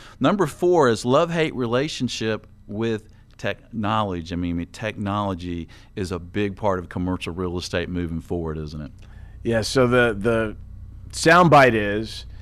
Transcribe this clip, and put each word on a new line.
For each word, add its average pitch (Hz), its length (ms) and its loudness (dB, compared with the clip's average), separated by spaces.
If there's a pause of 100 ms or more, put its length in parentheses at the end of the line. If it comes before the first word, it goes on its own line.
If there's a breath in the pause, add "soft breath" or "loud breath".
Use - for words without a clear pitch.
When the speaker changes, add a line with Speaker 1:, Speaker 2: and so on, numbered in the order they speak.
(200 loud breath)
Speaker 1:
number 175 280 2
four 165 420 4
is 113 160 0
love-hate 160 480 2
relationship 120 920 -4 (180)
with 107 420 -4 (300 soft breath)
technology. 101 960 -4
I - 40 -4
mean, 85 340 -2
technology 98 960 -6 (280 loud breath)
is 92 160 -4
a 90 60 -4
big 95 380 -4
part 95 240 -2
of 87 100 -12
commercial 90 440 -4
real 90 260 -4
estate 87 300 -4
moving 85 320 -4
forward, 80 360 -6
isn't 78 240 -10
it? 69 100 -14 (520 loud breath)
Speaker 2:
Yeah, 113 180 0
so 127 260 2
the, 120 300 4
the 110 380 0 (560)
soundbite 151 640 8
is 104 500 -2 (160 loud breath)